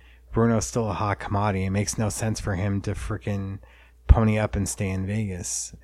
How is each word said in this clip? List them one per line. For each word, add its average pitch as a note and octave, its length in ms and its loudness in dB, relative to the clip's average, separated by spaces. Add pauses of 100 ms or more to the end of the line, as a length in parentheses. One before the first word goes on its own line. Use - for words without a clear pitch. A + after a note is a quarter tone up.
(320)
Bruno's A2+ 340 2
still A2+ 240 -2
a F#2 40 -2
hot G2+ 260 0
commodity, G2+ 460 0
it F#2+ 60 -2
makes G2+ 260 -2
no G#2+ 120 0
sense A2 300 -2
for G2+ 160 -2
him G2 260 -2
to G#2 120 -4
frickin' G2 680 -6 (480)
pony A2 300 8
up G#2+ 180 0
and G2 120 0
stay G2 220 -4
in F#2+ 160 -4
Vegas. G2 680 -6 (100)